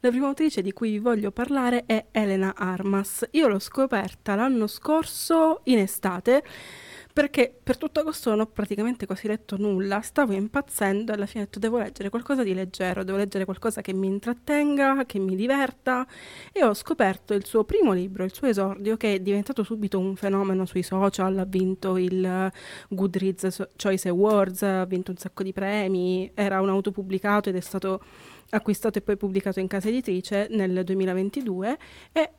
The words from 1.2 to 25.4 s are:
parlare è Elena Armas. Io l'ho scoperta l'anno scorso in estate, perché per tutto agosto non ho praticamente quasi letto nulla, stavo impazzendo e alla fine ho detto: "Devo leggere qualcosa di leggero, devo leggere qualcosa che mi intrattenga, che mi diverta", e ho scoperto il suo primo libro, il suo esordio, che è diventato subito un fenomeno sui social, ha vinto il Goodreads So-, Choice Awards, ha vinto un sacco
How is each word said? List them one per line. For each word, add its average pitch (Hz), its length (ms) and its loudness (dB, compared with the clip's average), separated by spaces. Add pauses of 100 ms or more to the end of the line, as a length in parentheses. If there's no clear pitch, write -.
parlare 247 560 0
è 220 240 0
Elena 196 440 2
Armas. 196 760 -2
Io 302 180 4
l'ho 202 100 2
scoperta 208 760 -2
l'anno 233 320 2
scorso 320 1000 2
in 254 140 6
estate, 196 680 2 (680)
perché 285 400 2 (100)
per - 140 0
tutto 311 240 -2
agosto 311 300 -2
non 214 100 2
ho 220 60 2
praticamente 214 580 -4
quasi 190 220 -6
letto 214 300 -4
nulla, 196 440 0
stavo 247 320 0
impazzendo 208 760 -2
e 214 40 -2
alla 202 120 -2
fine 214 160 -6
ho 202 40 -4
detto: - 120 -14
"Devo 226 200 0
leggere 196 300 -6
qualcosa 247 360 -2
di 190 100 0
leggero, 185 480 -4
devo 190 160 -2
leggere 196 260 -2
qualcosa 196 360 -4
che 190 120 -6
mi 190 140 0
intrattenga, 269 1000 2
che - 120 -6
mi 190 160 0
diverta", 254 720 0 (460)
e 359 120 4
ho 220 80 6
scoperto 208 640 0
il 196 120 0
suo 220 180 2
primo 359 280 4
libro, 190 320 -2
il 190 80 -4
suo - 140 -4
esordio, 196 500 0
che 214 180 2
è 185 60 0
diventato 202 440 0
subito 208 340 -2
un 190 180 0
fenomeno 190 500 2
sui 180 160 -2
social, 190 560 0
ha 185 60 0
vinto 190 520 0
il 185 560 0 (360)
Goodreads 190 600 -2
So-, 185 280 -6
Choice 190 320 0
Awards, 196 540 4
ha 190 220 2
vinto 185 260 -4
un 185 60 -6
sacco - 260 -10